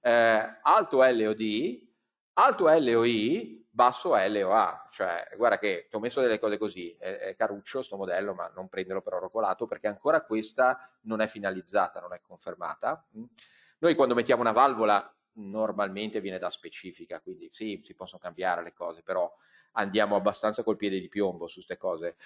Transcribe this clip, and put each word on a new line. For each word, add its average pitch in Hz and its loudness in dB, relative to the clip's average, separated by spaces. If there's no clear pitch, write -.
eh, 113 4
alto 165 4
L 120 4
O 110 0
D, 110 -4
alto 240 4
L 147 6
O 113 4
I, 120 -2
basso 127 2
L 101 2
O 92 2
A, 98 2
cioè 87 -6
guarda 107 2
che 95 -4
ti 110 -8
ho - -2
messo 123 -4
delle 113 2
cose 104 -2
così, 92 -6
è, 95 -10
è 95 -8
caruccio 104 -4
sto 98 -12
modello, 95 -4
ma 87 -8
non 92 -14
prenderlo 95 -6
per - -8
oro 90 -6
colato, 110 -2
perché - -6
ancora 151 0
questa 127 0
non 110 -6
è 110 2
finalizzata, 95 -2
non 90 -14
è 87 -16
confermata. 90 -8
Noi 160 4
quando 123 4
mettiamo 120 2
una 117 4
valvola 110 4
normalmente 104 -4
viene 92 -8
da 90 -6
specifica, 85 -14
quindi 85 -16
sì, 107 -10
si - -20
possono 90 -16
cambiare 87 -4
le 85 -14
cose, 85 -12
però 92 -2
andiamo 101 0
abbastanza 107 -2
col 107 0
piede 95 -4
di 85 -10
piombo 90 -4
su 92 -16
ste 87 -12
cose. 85 -6